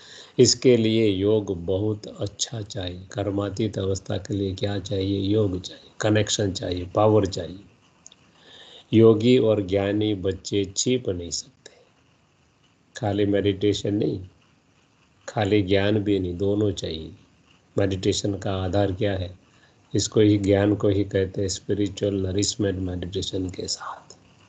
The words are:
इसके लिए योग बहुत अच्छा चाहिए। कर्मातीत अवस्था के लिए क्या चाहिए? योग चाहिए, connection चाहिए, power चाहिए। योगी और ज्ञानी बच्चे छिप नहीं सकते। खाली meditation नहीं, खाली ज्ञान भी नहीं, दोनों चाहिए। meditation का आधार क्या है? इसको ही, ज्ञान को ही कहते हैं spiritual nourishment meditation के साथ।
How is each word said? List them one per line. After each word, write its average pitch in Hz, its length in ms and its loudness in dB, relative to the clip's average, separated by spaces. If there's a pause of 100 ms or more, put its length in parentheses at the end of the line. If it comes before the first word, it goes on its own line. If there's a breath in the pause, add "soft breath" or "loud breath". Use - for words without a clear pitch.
(400 loud breath)
इसके 123 380 6
लिए 113 300 4
योग 101 440 2 (140)
बहुत 104 420 -2
अच्छा - 540 -8
चाहिए। 90 500 -10
कर्मातीत 101 640 -2
अवस्था 95 400 -2
के 95 160 -8
लिए 98 220 -2
क्या 101 240 -4
चाहिए? 98 400 -2
योग 98 420 0
चाहिए, - 300 -16 (100)
connection 107 500 0
चाहिए, 90 340 -6 (100)
power 107 300 4
चाहिए। 87 340 -8 (1300 loud breath)
योगी 113 480 8
और 107 220 2
ज्ञानी 101 540 0
बच्चे 95 520 -4
छिप 123 420 -4
नहीं 87 220 -8
सकते। - 400 -14 (1200)
खाली 101 300 0
meditation 101 680 0
नहीं, 107 260 -2 (1080)
खाली 104 340 2
ज्ञान 98 380 2
भी 101 200 0
नहीं, 87 180 -4
दोनों 101 360 0
चाहिए। 82 380 -10 (640)
meditation 98 600 -2
का 95 260 -4
आधार 95 300 0
क्या 98 200 -2
है? 92 200 -6 (600 soft breath)
इसको - 260 0
ही, 104 200 6
ज्ञान 101 360 4
को 104 140 2
ही 101 160 2
कहते 98 360 -2
हैं 98 80 -2
spiritual 101 720 -2
nourishment 95 600 -2
meditation 92 680 -6
के 87 200 -10
साथ। - 480 -12 (320)